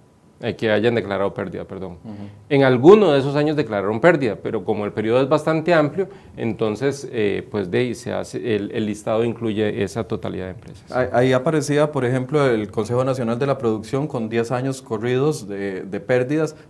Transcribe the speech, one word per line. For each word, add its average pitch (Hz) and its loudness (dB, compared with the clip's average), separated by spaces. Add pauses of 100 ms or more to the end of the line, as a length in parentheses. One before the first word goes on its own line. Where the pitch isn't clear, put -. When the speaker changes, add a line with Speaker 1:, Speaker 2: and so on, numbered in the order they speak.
(400)
Speaker 1:
eh, 117 -4
que 113 0
hayan 107 4
declarado 98 0
pérdida, 92 -8
perdón. 92 -12 (120)
Speaker 2:
Ujú. 101 -14 (220)
Speaker 1:
En 139 6
alguno 151 8
de 139 4
esos 135 0
años 151 2
declararon 107 0
pérdida, 135 4
pero 110 -4
como 104 -2
el 101 -4
periodo 113 2
es 135 0
bastante 160 0
amplio, 160 2 (280)
entonces, 120 -2
eh, 101 -2
pues, 98 -4
de 110 0
ahí 123 0
se - -8
hace, 104 -4
el, 104 -4
el 117 -2
listado 110 -2
incluye 110 -2
esa 101 -4
totalidad 92 -6
de 92 -10
empresas. - -16
Speaker 2:
Ahí, 127 0
ahí 127 4
aparecía, 147 0
por 135 -2
ejemplo, 131 0
el 107 0
Consejo 120 -2
Nacional 123 -2
de 135 -2
la 135 0
Producción 120 -2
con 120 -6
diez 117 -2
años 131 -4
corridos 123 -2
de, 98 -6
de 95 -6
pérdidas. 139 0 (160)